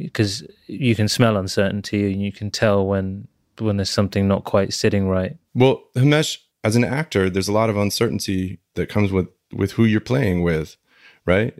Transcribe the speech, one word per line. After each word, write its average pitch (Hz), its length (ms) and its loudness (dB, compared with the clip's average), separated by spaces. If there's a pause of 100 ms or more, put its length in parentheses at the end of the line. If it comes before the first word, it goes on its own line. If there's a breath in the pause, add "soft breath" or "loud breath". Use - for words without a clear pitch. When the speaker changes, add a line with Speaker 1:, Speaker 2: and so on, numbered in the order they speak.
(140)
Speaker 1:
'cause 101 300 -2 (240)
you 113 280 0
can 107 120 0
smell 110 300 2
uncertainty 98 720 -2
and 98 100 -4
you 101 100 -4
can 104 200 -10
tell 101 340 2
when, 98 420 -4 (320)
when 107 180 0
there's 98 140 -2
something 98 360 0
not 98 160 0
quite 98 300 0
sitting 101 340 0
right. 92 300 -2 (160)
Speaker 2:
Well, 127 300 4 (120)
Himesh, 147 420 2 (260)
as 107 120 2
an 120 80 4
actor, 104 460 0
there's 95 180 -2
a 104 60 -2
lot 110 160 2
of 101 80 0
uncertainty 98 840 -2 (140)
that 87 160 -4
comes 101 220 2
with, 92 160 0 (260)
with 98 200 -4
who 117 120 4
you're 107 160 2
playing 104 400 0
with, 80 360 -2 (480 soft breath)
right? 104 340 2